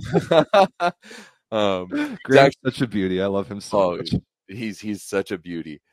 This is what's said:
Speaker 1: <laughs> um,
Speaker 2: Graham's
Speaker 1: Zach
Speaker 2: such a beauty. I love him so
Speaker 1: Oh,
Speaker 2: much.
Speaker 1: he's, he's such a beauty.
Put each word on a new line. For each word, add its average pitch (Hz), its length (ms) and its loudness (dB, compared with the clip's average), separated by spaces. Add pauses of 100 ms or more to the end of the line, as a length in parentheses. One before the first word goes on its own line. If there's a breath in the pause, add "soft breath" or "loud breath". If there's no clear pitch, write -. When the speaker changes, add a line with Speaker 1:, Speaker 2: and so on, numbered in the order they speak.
(300)
Speaker 1:
<laughs> 175 600 4 (600 loud breath)
um, 107 720 -2
Speaker 2:
Graham's 135 300 6
Speaker 1:
Zach - 0 - (120)
Speaker 2:
such 131 160 -4
a 127 60 0
beauty. 95 320 -2
I 95 80 0
love 98 220 -4
him 101 120 -12
so - 180 -2 (140)
Speaker 1:
Oh, 85 40 -6
Speaker 2:
much. 85 160 -6 (340)
Speaker 1:
he's, 104 320 -10
he's 104 220 -8
such 98 300 -4
a 98 60 -4
beauty. 80 440 -10 (120)